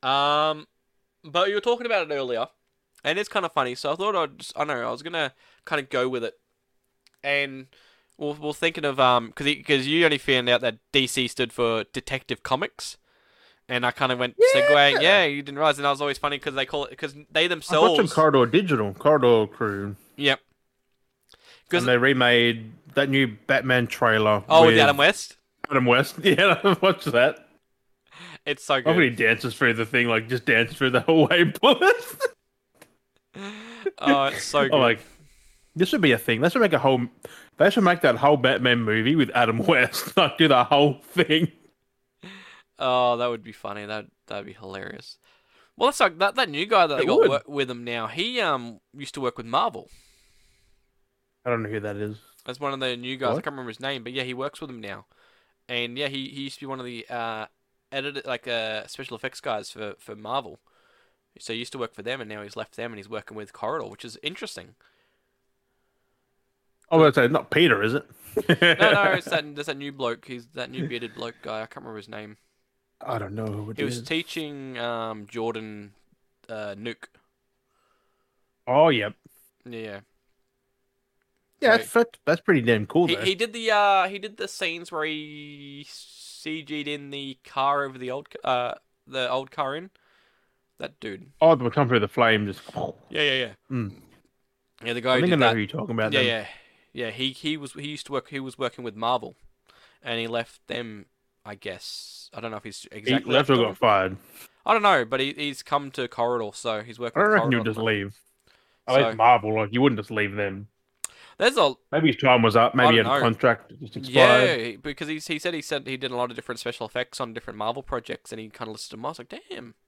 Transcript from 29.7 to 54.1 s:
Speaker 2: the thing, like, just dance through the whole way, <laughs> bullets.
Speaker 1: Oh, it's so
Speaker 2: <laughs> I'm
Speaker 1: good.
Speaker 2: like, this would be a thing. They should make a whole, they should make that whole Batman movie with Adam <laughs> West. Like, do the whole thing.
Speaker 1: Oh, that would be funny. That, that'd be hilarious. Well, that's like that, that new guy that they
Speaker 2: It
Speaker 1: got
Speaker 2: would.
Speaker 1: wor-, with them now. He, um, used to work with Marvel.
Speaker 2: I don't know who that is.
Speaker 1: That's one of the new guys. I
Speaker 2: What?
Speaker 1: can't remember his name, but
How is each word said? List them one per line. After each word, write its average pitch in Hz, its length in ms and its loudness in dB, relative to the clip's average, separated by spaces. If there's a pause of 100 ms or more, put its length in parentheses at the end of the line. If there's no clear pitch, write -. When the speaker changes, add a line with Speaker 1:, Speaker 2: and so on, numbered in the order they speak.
Speaker 2:
the 113 140 -2
thing, 120 200 0
like, 113 220 0
just 127 160 -4
dance 117 280 2
through 131 180 0
the 123 100 4
whole 160 260 6
way, 175 160 4
<laughs> - 180 -2
bullets. 392 560 4 (1800)
Speaker 1:
Oh, 139 280 0
it's - 180 -6
so - 160 -2
Speaker 2:
<laughs> - 0 -
I'm 139 100 2
Speaker 1:
good. 147 80 2
Speaker 2:
like, 117 220 4 (760)
this 180 160 0
would 285 100 0
be 147 100 6
a 117 60 4
thing. 113 240 -2
They 165 80 2
should 247 120 0
make 190 120 2
a 139 60 2
whole, 131 220 4 (560)
they 170 120 6
should 208 140 2
make 175 180 4
that 135 160 4
whole 147 200 6
Batman 123 460 4
movie 110 320 2
with 143 180 2
Adam 113 240 2
<laughs> 104 80 -2
West. - 520 0
Like, 165 200 2
do 160 100 6
the 127 160 6
whole 143 380 4
thing. 160 500 0 (1300)
Speaker 1:
Oh, 127 380 2
that 120 100 -2
would 117 160 -6
be 113 80 -18
funny. 104 340 -12
That, 107 200 -8 (220)
that'd 101 180 -10
be - 80 -16
hilarious. - 640 -14 (600)
Well, 233 120 2
that's - 100 -6
like 175 200 2
that, 196 160 0
that 247 140 0
new 151 180 -4
guy 202 180 4
that 143 120 -2
they 165 60 0
Speaker 2:
It - 40 0
Speaker 1:
got - 120 4
Speaker 2:
would. - 100 6
Speaker 1:
wor-, 139 180 0
with 139 200 -4
them 120 160 -10
now. 117 240 -6
He, 214 340 -6
um, 127 380 -4 (160)
used 139 200 -16
to 147 60 -8
work 123 160 -4
with 117 100 -10
Marvel. - 420 -2 (1600)
Speaker 2:
I 123 40 -6
don't 117 140 -2
know 104 60 -8
who 110 100 -6
that 104 180 -8
is. 107 200 -8 (280)
Speaker 1:
That's 127 140 -12
one 143 140 -6
of 135 60 -10
the 127 160 -4
new 123 220 -10
guys. 127 140 -2
I - 40 0
Speaker 2:
What? 160 80 -6
Speaker 1:
can't 147 100 -8
remember 127 160 -12
his 110 100 -14
name, 131 240 -8
but 120 100 -14